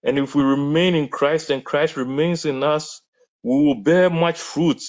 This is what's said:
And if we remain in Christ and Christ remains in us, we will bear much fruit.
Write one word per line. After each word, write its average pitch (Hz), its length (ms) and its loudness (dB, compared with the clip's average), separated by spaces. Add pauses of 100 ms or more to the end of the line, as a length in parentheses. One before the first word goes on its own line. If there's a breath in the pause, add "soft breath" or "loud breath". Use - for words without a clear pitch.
And 135 140 0
if 139 160 -4
we 285 100 4
remain 143 500 2
in 147 140 0
Christ 151 420 -2
and 135 140 -2
Christ 151 320 -2
remains 147 500 -2
in 135 180 -2
us, 151 380 -4 (400)
we 240 220 0
will 269 180 2
bear 180 280 4
much 170 300 0
fruit. 160 480 -2